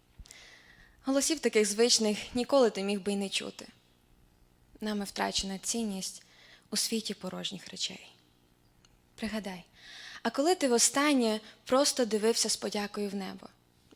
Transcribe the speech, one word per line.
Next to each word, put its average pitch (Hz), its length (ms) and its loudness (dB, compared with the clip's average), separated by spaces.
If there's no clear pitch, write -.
Голосів 277 360 2
таких 220 260 4
звичних 214 680 2
ніколи 247 360 6
ти 196 120 -4
міг 202 180 -2
би 180 120 -2
й - 40 0
не 196 120 -2
чути. - 380 -6
Нами 208 240 -4
втрачена 196 540 -4
цінність 202 640 -6
у 202 60 -4
світі 214 380 -2
порожніх 180 540 -8
речей. - 440 -10
Пригадай, 202 500 -8
а 233 80 0
коли 311 240 4
ти 277 140 2
востаннє 240 720 4
просто 269 400 4
дивився 220 460 2
з - 60 0
подякою 208 520 -4
в 196 60 -6
небо, 190 320 -8